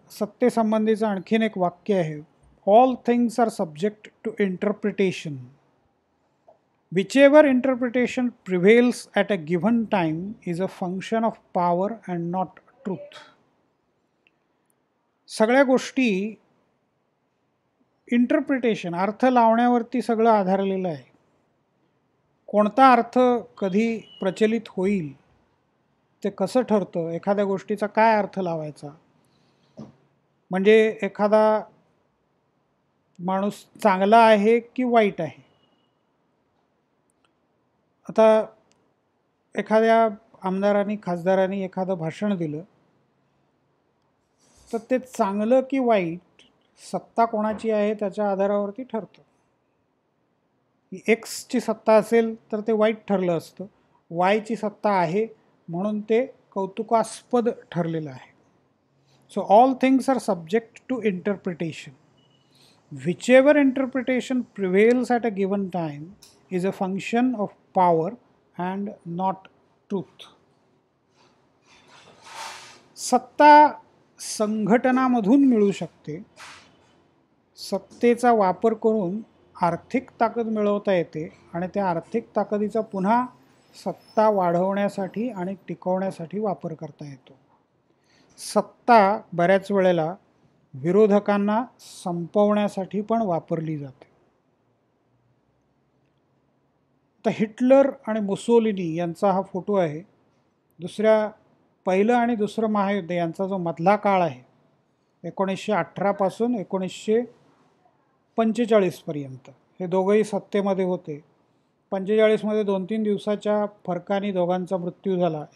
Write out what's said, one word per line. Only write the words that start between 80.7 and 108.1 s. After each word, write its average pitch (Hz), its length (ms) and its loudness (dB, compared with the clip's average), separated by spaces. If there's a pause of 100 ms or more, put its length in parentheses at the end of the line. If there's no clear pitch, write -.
येते 165 460 -4 (160)
आणि 175 200 -4
त्या 196 160 -2
आर्थिक 175 460 -6
ताकदीचा 208 440 -2
पुन्हा 214 460 -2 (580)
सत्ता 214 440 -2
वाढवण्यासाठी 196 1000 -2
आणि 190 260 -8 (140)
टिकवण्यासाठी 185 720 -6
वापर 180 360 -6
करता 151 340 -16
येतो. 135 240 -20 (1080)
सत्ता 214 800 2 (120)
बऱ्याच 185 400 2
वेळेला 180 420 2 (600)
विरोधकांना 202 880 2 (400)
संपवण्यासाठी 202 960 -2
पण 226 220 -2
वापरली 160 560 -4
जाते. 139 280 -16 (3000)
आता - 140 -2
हिटलर 254 580 4 (160)
आणि 220 140 -4
मुसोलिनी 196 760 0
यांचा 175 380 -2
हा 185 100 0
फोटो 185 320 -6
आहे. 160 260 0 (800)
दुसऱ्या, 214 500 0 (540)
पहिलं 202 300 2
आणि 240 200 0
दुसरं 208 320 -2
महायुद्ध 202 440 -2
यांचा 175 360 -4
जो 190 100 -4
मधला 170 400 0
काळ 202 260 2
आहे, 135 200 -4 (840)
एकोणीसशे 196 440 -6
अठरा 185 400 -2
पासून 208 420 -2
एकोणीसशे 196 680 -4 (1120)